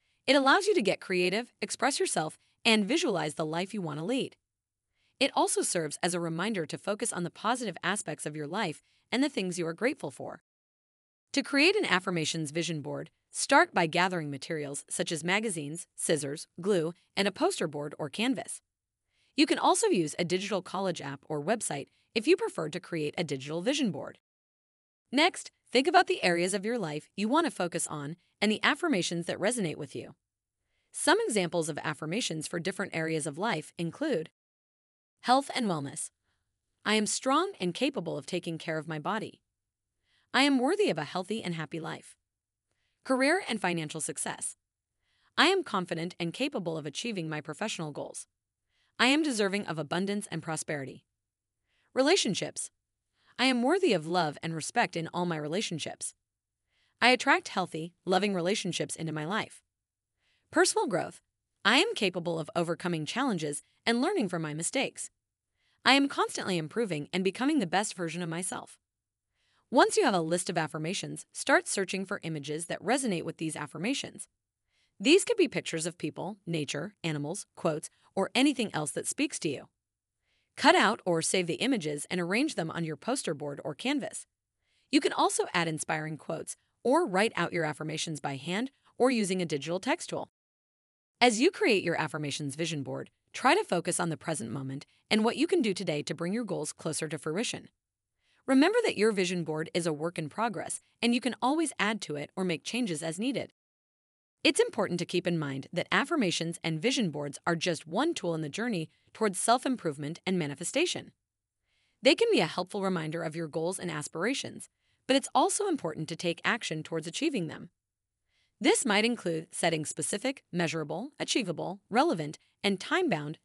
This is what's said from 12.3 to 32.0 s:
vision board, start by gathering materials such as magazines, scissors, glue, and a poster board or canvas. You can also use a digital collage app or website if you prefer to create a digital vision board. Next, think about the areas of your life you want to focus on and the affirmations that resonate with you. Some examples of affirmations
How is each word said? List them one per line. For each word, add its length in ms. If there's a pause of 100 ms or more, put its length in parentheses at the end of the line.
vision 280
board, 300 (220)
start 400
by 140
gathering 420
materials 640
such 220
as 100
magazines, 720
scissors, 540 (120)
glue, 320 (240)
and 120
a 20
poster 380
board 280
or 120
canvas. 520 (760)
You 100
can 140
also 260
use 320
a 60
digital 400
collage 360
app 280
or 120
website 460 (260)
if 140
you 100
prefer 340
to 100
create 360
a 60
digital 400
vision 300
board. 260 (920)
Next, 400 (180)
think 160
about 220
the 160
areas 300
of 100
your 120
life 400
you 120
want 180
to 60
focus 340
on 300 (260)
and 80
the 140
affirmations 640
that 120
resonate 380
with 180
you. 220 (760)
Some 340
examples 440
of 160
affirmations 640